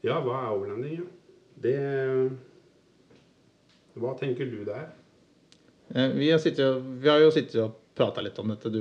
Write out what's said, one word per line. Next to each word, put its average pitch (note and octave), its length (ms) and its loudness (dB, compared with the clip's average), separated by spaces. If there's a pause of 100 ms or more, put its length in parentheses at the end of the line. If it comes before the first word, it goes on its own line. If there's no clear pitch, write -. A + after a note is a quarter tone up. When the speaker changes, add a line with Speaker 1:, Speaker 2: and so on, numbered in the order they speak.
Speaker 1:
Ja, D3 180 -2
hva B2+ 260 -4
er G#2+ 100 -4
overlanding, A2 400 -8
ja? E3+ 60 -10 (580)
Det, C3 160 0 (2250)
hva B2 220 -4
tenker C3+ 320 -4
du G#2+ 160 -10
det G#2 80 -6
er? D3 160 -10 (1040)
Speaker 2:
Eh, B2+ 240 2
vi C#3+ 140 4
har D#3+ 80 6
sittet C#3+ 260 2
og, C3 160 2 (180)
vi C3+ 100 4
har D3 100 6
jo D#3 100 10
sittet C3 320 0
og A2+ 140 -4 (180)
pratet G2+ 300 0
litt G2+ 160 -8
om G#2+ 80 -4
dette, G#2+ 240 -4
du A2 100 -2